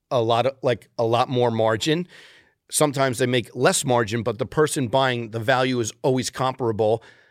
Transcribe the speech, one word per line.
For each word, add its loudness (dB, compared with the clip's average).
a 2
lot 2
of, -4
like, -2
a 0
lot 2
more 2
margin. 0
Sometimes 0
they 0
make -2
less 0
margin, 0
but -4
the -4
person 0
buying 0
the -8
value 0
is -4
always 0
comparable 0